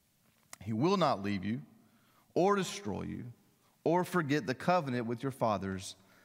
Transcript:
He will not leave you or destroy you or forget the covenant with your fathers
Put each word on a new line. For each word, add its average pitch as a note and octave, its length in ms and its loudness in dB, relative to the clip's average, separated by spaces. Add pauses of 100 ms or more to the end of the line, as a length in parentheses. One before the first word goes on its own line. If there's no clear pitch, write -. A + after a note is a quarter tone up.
(640)
He A2 100 -6
will E3+ 240 2
not C3 240 2
leave G2 220 -2
you A#2 200 -4 (720)
or G3 220 4
destroy G#2 460 -4
you F2+ 240 -8 (580)
or E3+ 220 4
forget D3 400 0
the B2+ 100 0
covenant C#3 500 2
with A#2 160 -4
your C3+ 120 -4
fathers F#2+ 600 -2 (300)